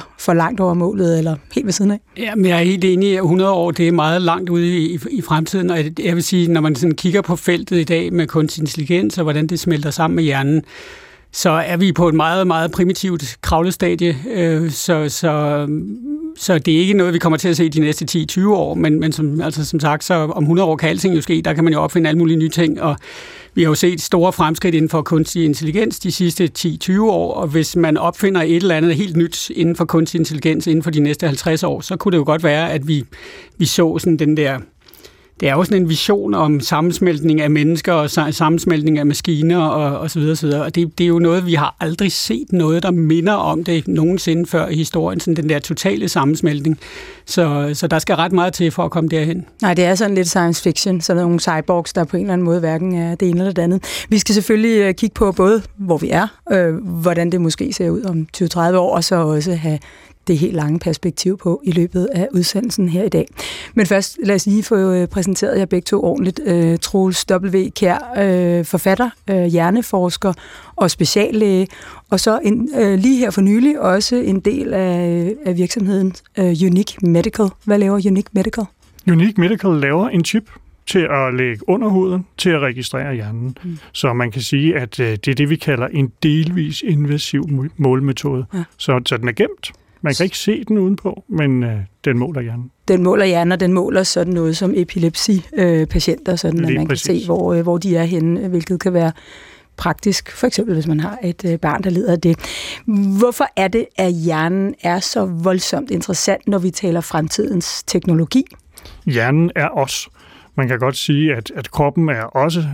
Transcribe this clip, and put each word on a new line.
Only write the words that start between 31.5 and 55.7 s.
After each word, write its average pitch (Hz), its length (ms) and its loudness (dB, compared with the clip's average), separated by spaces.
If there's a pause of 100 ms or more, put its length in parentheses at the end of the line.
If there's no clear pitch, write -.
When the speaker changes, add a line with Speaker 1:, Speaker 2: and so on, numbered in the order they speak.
Speaker 2:
år, 151 180 -2
så 185 140 -6
kunne 196 160 -2
det 175 60 4
jo 147 80 4
godt 156 180 0
være, 156 280 0
at 147 160 -4
vi, 147 180 0 (520)
vi 170 80 0
så 165 340 2
sådan 165 180 2
den 151 200 2
der, 135 220 0 (800)
det 139 100 0
er 139 40 2
jo 165 100 2
sådan 190 180 2
en 170 80 2
vision 202 440 0
om 151 260 2
sammensmeltning 160 840 0
af 147 100 2
mennesker 156 420 2
og 151 120 2
sa-, 151 260 0
sammensmeltning 156 680 2
af 147 80 0
maskiner 160 520 2
og, 151 420 0
og 160 120 -6
så 165 80 -4
videre, 151 160 2
så 151 120 -4
videre. 143 160 0
Og 160 120 -6
det, 170 220 0
det 175 60 0
er 175 40 4
jo 170 120 4
noget, 170 260 2
vi 175 80 0
har 143 260 0
aldrig 170 320 -2
set - 400 -4
noget, 165 320 2
der 190 80 0
minder 165 420 2
om 160 300 -2
det 165 240 -2
nogensinde 170 580 0
før - 220 -2
i 135 80 -4
historien, 165 440 -2
sådan 165 240 -2
den 156 60 -2
der 147 100 0
totale 196 500 -4
sammensmeltning. 151 680 0 (460)
Så, 147 480 0
så 160 140 -2
der 160 120 0
skal 180 160 0
ret 170 160 0
meget 180 220 2
til 170 180 0
for 175 120 -2
at 165 80 -4
komme 165 180 -2
derhen. 165 360 -2 (160)
Speaker 1:
Nej, 185 120 2
det 175 120 4
er 185 100 4
sådan 202 200 0
lidt 185 140 2
science 170 340 0
fiction, 185 380 0
sådan 175 220 0
nogle 175 160 2
cyborgs, 170 540 -2
der 175 100 0
på 175 140 -2
en 180 60 -2
eller 196 100 -2
anden 180 120 0
måde 170 140 2
hverken 165 360 -2
er 170 200 -2
det 180 140 0
ene 175 100 2
eller 190 140 0
det 175 80 0
andet. 180 480 -2
Vi 214 80 4
skal 196 180 0
selvfølgelig, 220 420 2
øh, 196 160 4
kigge 214 200 -2
på 202 180 2
både, 196 300 4 (160)